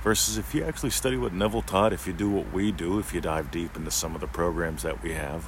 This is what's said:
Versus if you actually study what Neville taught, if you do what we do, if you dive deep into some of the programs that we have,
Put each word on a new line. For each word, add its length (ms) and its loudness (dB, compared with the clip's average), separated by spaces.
Versus 340 2
if 180 -4
you 80 2
actually 260 -2
study 280 2
what 160 -2
Neville 280 2
taught, 320 4
if 140 -4
you 60 -2
do 160 2
what 220 0
we 200 2
do, 280 0
if 140 -4
you 80 0
dive 300 -2
deep 240 -4
into 160 -6
some 240 -2
of 60 -6
the 60 -4
programs 560 0
that 200 -4
we 100 -4
have, 340 -4